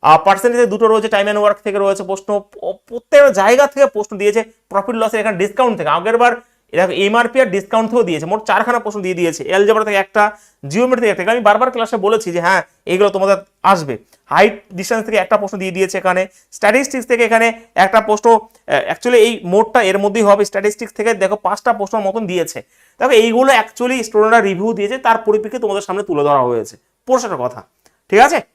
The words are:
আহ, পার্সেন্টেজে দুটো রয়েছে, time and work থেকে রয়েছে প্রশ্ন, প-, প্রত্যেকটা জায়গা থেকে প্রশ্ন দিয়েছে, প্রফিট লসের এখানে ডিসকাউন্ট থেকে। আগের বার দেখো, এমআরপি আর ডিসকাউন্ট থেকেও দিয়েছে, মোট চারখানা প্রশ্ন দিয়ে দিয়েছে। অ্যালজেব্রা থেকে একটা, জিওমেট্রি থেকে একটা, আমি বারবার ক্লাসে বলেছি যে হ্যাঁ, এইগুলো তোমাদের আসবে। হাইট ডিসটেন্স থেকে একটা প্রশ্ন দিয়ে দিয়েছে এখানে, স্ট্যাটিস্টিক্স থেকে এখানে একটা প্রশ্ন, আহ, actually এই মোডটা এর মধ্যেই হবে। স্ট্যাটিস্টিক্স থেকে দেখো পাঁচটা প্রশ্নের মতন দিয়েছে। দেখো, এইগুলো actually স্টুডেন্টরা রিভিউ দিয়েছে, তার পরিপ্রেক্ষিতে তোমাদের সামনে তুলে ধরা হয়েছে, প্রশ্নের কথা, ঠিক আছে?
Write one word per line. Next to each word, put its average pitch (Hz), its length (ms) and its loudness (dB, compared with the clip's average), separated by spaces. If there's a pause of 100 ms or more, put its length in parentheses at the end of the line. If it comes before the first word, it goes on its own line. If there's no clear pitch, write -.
আহ, 156 240 6
পার্সেন্টেজে 233 400 2
দুটো 208 220 0
রয়েছে, 220 200 2
time 202 200 0
and 208 180 -2
work 208 180 2
থেকে 202 160 -4
রয়েছে 196 240 -2
প্রশ্ন, 196 360 -6
প-, - 340 -12 (120)
প্রত্যেকটা 285 440 4
জায়গা 233 380 2
থেকে 277 180 2
প্রশ্ন 208 320 -6
দিয়েছে, 208 260 0 (260)
প্রফিট 202 260 -4
লসের 220 240 -2
এখানে 208 180 -4
ডিসকাউন্ট 208 400 0
থেকে। 151 120 -4
আগের 180 280 0
বার 240 180 2 (400)
দেখো, 180 160 2
এমআরপি 233 500 0
আর 254 40 4
ডিসকাউন্ট 220 440 -2
থেকেও 233 140 0
দিয়েছে, 160 220 -4
মোট 214 200 -6
চারখানা 220 340 0
প্রশ্ন 208 220 -8
দিয়ে 185 140 -4
দিয়েছে। 170 280 -4
অ্যালজেব্রা 208 420 2
থেকে 208 120 -2
একটা, 208 340 0 (360)
জিওমেট্রি 233 400 0
থেকে 190 140 -2
একটা, 165 100 -2
আমি 247 100 -2
বারবার 214 300 2
ক্লাসে 226 260 -4
বলেছি 202 340 -2
যে 170 100 -4
হ্যাঁ, 180 200 0 (240)
এইগুলো 190 240 0
তোমাদের 196 280 0 (260)
আসবে। 156 340 0 (280)
হাইট 202 380 2 (100)
ডিসটেন্স 214 320 -4
থেকে 226 120 -2
একটা 185 200 0
প্রশ্ন 202 200 -6
দিয়ে 190 140 -6
দিয়েছে 190 260 -2
এখানে, 185 300 -2 (240)
স্ট্যাটিস্টিক্স 254 560 0
থেকে 240 180 0
এখানে 226 360 0 (140)
একটা 190 260 2
প্রশ্ন, 208 320 -2
আহ, - 600 -2
actually 247 220 -2
এই 233 280 4
মোডটা 208 400 0
এর 190 140 0
মধ্যেই 202 260 0
হবে। 202 220 4
স্ট্যাটিস্টিক্স 208 480 -4
থেকে 226 200 -2
দেখো 190 220 -2
পাঁচটা 208 380 -2
প্রশ্নের 208 340 -4
মতন 208 200 -4
দিয়েছে। 170 340 -6 (380)
দেখো, 254 120 2
এইগুলো 233 420 4
actually 240 500 -2
স্টুডেন্টরা 220 380 2
রিভিউ 196 320 -2
দিয়েছে, 208 240 -6
তার 233 200 0
পরিপ্রেক্ষিতে 214 440 -4
তোমাদের 202 200 -4
সামনে 196 220 -6
তুলে 156 200 -2
ধরা 143 180 2
হয়েছে, 117 360 -4 (280)
প্রশ্নের 240 320 -2
কথা, 120 260 -8 (460)
ঠিক 196 100 2
আছে? 277 220 4 (140)